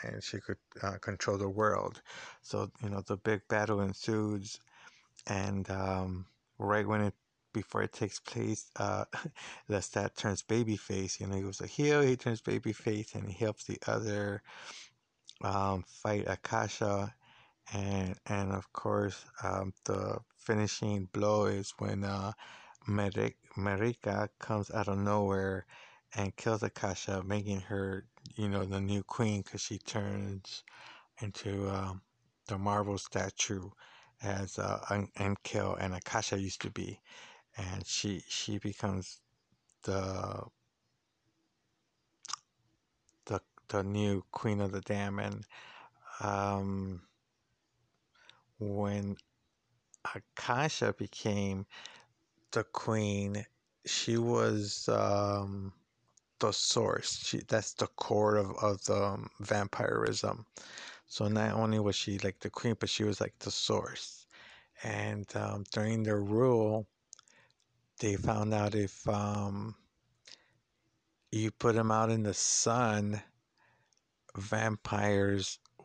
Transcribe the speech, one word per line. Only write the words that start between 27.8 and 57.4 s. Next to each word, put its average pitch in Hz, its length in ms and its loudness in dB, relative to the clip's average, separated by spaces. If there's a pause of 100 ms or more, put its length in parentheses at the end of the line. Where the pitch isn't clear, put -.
you 104 140 -2
know, 98 160 0
the 98 160 -2
new 98 220 0
queen, 107 400 0
'cause - 180 -10
she - 180 -6
turns 101 840 -6 (580)
into, 101 480 -2
um, 95 320 -4 (460)
the 98 100 -2
marble 101 420 2
statue 98 680 -2 (540)
as, 98 360 -4
uh, 101 300 -2
An-, 101 280 0
Ankel 98 640 0
and 92 160 -2
Akasha 104 440 -2
used 98 220 -4
to 95 100 -6
be. 95 300 -8 (560)
And 95 300 -6
she, 98 400 -2
she - 320 -2
becomes 98 640 -4 (600)
the, 95 640 -2 (2750)
the, 98 160 -2 (280)
the 101 140 2
new 101 480 2
queen 104 300 0
of 98 100 0
the 98 100 -6
dam. 101 380 -2
And, 104 260 -4 (760)
um, 98 800 0 (1600)
when 101 560 0 (1000)
Akasha 123 760 0
became 101 720 -2 (840)
the 113 140 0
queen, 104 800 0 (400)
she - 320 0
was, 113 720 2
um, 101 840 2 (640)
the 110 140 4
source. - 720 2
She, 120 220 -2